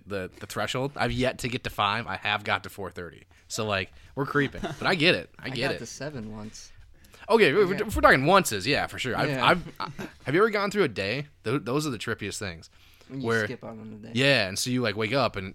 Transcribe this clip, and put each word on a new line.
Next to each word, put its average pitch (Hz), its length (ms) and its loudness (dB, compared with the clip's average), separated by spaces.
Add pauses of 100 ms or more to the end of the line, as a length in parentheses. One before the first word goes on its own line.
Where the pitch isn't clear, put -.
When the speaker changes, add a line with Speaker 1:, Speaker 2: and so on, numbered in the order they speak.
Speaker 1:
the, 92 240 -6 (100)
the 104 60 -12
threshold. 127 500 -4
I've 120 160 0
yet 123 280 0
to 131 80 -6
get 123 160 -4
to 110 80 -6
five. 107 340 0
I 95 120 -6
have 104 260 0
got 101 200 0
to 95 60 -10
four 92 220 -10
thirty. 85 320 -12 (240)
So, 110 180 -4
like, 98 260 -2 (220)
we're 135 140 -4
creeping. - 340 0
But - 240 -6
I 160 80 4
get 165 220 4
it. - 240 -8
I - 80 -10
Speaker 2:
I - 20 -6
Speaker 1:
get 131 200 -2
Speaker 2:
got 92 60 -2
Speaker 1:
it. 85 40 -10
Speaker 2:
to 117 80 -10
seven 131 480 -10
once. 107 360 -14 (580)
Speaker 1:
Okay, 208 200 8
if 139 60 2
we're, 196 180 4
Speaker 2:
Yeah. 143 140 -2
Speaker 1:
if - 80 -4
we're 302 80 2
talking 185 180 8
onces, 139 460 4
yeah, 113 180 2
for 95 140 -10
sure. 113 180 -2
I've, 123 120 2
Speaker 2:
Yeah. 131 160 0
Speaker 1:
I've, 165 180 6 (160)
I, - 100 -4 (360)
have 139 100 -2
you 190 60 4
ever 226 100 4
gone 202 180 0
through 202 140 2
a 156 40 4
day? 107 380 -4 (180)
Th-, 117 200 -2
those 143 240 -2
are - 20 -4
the 117 80 -6
trippiest 104 400 -6
things. 87 320 -10 (400)
Speaker 2:
When 135 120 -10
you 123 60 -2
Speaker 1:
Where 113 180 2
Speaker 2:
skip 101 180 -8
out 110 80 -12
on 110 180 -14 (120)
the 110 60 -16
day. 113 60 -16
Speaker 1:
Yeah, 123 360 4
and 98 100 -6
so 127 100 -4
you, 123 120 0
like, 104 160 0
wake 110 160 -2
up, 117 240 0
and 95 160 -8